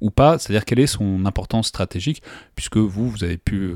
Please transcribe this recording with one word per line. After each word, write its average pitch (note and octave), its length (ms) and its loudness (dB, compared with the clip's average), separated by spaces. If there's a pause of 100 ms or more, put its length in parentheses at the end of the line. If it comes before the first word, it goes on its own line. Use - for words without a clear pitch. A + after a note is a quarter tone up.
ou G#2+ 100 0
pas ? D#3 280 6
C'est-à-dire, G#2 260 0
quelle A#2+ 160 2
est C#3 80 6
son F#2+ 360 0
importance G#2+ 440 -2
stratégique, F#2+ 540 -4 (340)
puisque - 220 -2
vous, G#2+ 300 0
vous G#2+ 140 -6
avez E2+ 160 -2
pu F#2+ 380 -4